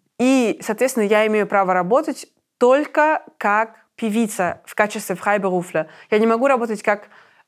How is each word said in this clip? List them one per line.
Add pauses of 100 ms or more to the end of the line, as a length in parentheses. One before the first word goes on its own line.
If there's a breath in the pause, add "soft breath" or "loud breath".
(180)
И,
соответственно,
я
имею
право
работать (320)
только (140)
как (120)
певица
в
качестве
фрайберуфля. (220 loud breath)
Я
не
могу
работать
как (380 soft breath)